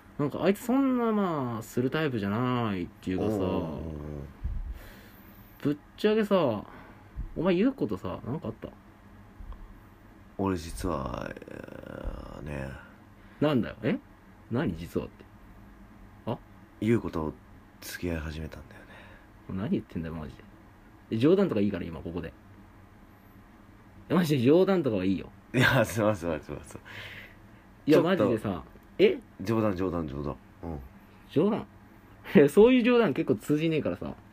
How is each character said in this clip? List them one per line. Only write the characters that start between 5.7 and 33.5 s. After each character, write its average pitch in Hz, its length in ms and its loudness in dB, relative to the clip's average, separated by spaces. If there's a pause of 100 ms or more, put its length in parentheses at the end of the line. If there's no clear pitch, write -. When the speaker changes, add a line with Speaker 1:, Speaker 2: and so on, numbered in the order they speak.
Speaker 1:
っ 147 40 -4 (220)
ち 208 100 2
ゃ 214 60 4
け 220 100 2
さ、 147 400 2 (720)
お 143 60 -4
前 180 120 2
言 202 140 4
う 269 40 -2
こ 160 140 -4
と 104 120 -4
さ、 92 280 -8
な 117 60 -4
ん 156 80 -6
か - 80 -8
あ - 20 -6
っ - 100 -8
た？ - 80 -12 (1700)
Speaker 2:
俺 95 180 2
実 82 320 -6
は、 65 460 -4
え 50 1080 -12
ー、 - 40 -12
ね。 69 240 -6 (720)
Speaker 1:
な 151 120 4
ん 123 60 4
だ - 80 -2
よ、 - 140 -12
え？ 165 160 0 (520)
何 113 280 -2
実 - 220 -6
は - 60 -6
っ - 40 -10
て。 - 140 -20 (1000)
あ？ 110 120 -4 (420)
Speaker 2:
優 110 180 4
子 82 120 -6
と 80 240 -4 (480)
付 - 260 -8
き - 20 0
合 82 40 -2
い 80 60 -2
始 76 200 -8
め 78 80 -8
た - 100 -16
ん - 120 -16
だ - 40 -20
よ - 60 -20
ね。 - 800 -12
Speaker 1:
何 120 100 -2
言 196 100 0
っ - 20 -8
て - 160 -10
ん 85 40 -4
だ 80 60 -6
よ、 80 60 -8
マ 80 120 -10
ジ - 80 -14
で。 - 100 -20 (680)
え、 110 80 -2
冗 151 180 6
談 190 140 4
と 120 40 -2
か 104 60 2
い 104 80 2
い - 20 -4
か 101 80 -4
ら、 87 60 -8
今 80 160 -10
こ 85 100 -8
こ 85 120 -6
で。 80 100 -10 (1800)
え、 131 60 0
マ 175 100 4
ジ 147 140 2
で 120 40 0
冗 156 220 8
談 185 180 2
と 135 80 0
か 107 60 0
は 92 80 0
い 95 100 2
い 85 40 -2
よ。 - 120 -12 (240)
Speaker 2:
い 120 40 2
や、 123 260 4
す 110 160 -4
い 104 40 4
ま 107 100 4
せ 85 120 -6
ん、 - 0 -
す - 0 -
い - 20 -2
ま 80 80 -2
せ 76 40 -6
ん、 - 20 -16
す - 100 -12
い - 20 -8
ま - 100 -12
せ - 140 -16
ん。 - 20 -20 (1080)
Speaker 1:
い 139 60 4
や、 160 60 8
Speaker 2:
ち - 0 -
ょ - 20 6
っ 175 160 4
と 110 80 4
Speaker 1:
マ 98 60 4
ジ 107 60 2
で - 20 0
さ、 95 240 -6 (360)
え？ 220 200 6 (240)
Speaker 2:
冗 113 180 0
談、 104 160 2
冗 92 140 -2
談、 82 180 -4
冗 71 140 -8
談。 69 140 -6 (260)
う 85 60 -8
ん。 78 100 -6 (520)
Speaker 1:
冗 180 200 2
談？ 196 160 -4 (340)
<laughs> - 340 -18
え、 147 140 10
そ 220 220 8
う - 20 6
い 254 80 6
う - 20 2
冗 240 160 4
談 202 140 4
結 151 140 -2
構 - 80 4
通 151 240 0